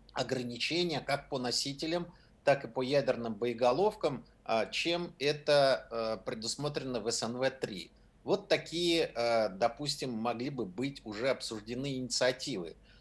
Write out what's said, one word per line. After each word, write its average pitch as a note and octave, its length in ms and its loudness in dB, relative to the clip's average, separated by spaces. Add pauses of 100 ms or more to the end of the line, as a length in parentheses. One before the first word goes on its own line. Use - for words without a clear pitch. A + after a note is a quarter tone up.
(120)
ограничения B2+ 880 -2
как C#3+ 280 -4
по C#3 100 -2
носителям, C#3+ 680 -2 (380)
так C#3 200 4
и A#2 40 -6
по C3 140 -2
ядерным B2 520 2
боеголовкам, B2 920 2 (200)
а, G#2+ 220 2
чем F3 520 -2
это, C#3+ 720 4
э, A2+ 340 -2
предусмотрено B2+ 760 -4
в G#2+ 100 -2
С - 120 -2
Н A#2 160 -2
В C3 120 2
три. G2 400 -6 (340)
Вот E3 240 0
такие, E3 640 2
э, A2+ 360 4
допустим, B2 640 -2
могли A#2 380 -2
бы B2 140 -4
быть B2 400 -6
уже A2 260 -2
обсуждены B2 680 -4
инициативы. B2 800 -2 (240)